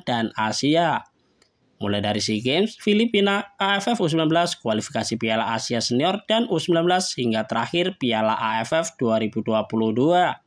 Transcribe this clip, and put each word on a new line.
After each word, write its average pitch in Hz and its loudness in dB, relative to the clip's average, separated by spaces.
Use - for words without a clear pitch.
dan 117 0
Asia. 139 0
Mulai 101 0
dari 104 0
sea 107 -2
Games, 151 0
Filipina, 208 2
A 196 0
F 240 0
F 226 0
U 180 0
sembilan 156 2
belas, 170 2
kualifikasi 110 -4
Piala 110 0
Asia 113 -2
Senior 160 0
dan 226 0
U 180 -2
sembilan 165 2
belas, 185 0
hingga 113 0
terakhir 165 -2
Piala 110 0
A 113 -2
F - -6
F 160 0
dua 113 0
ribu 110 -2
dua 110 0
puluh 110 0
dua. 151 2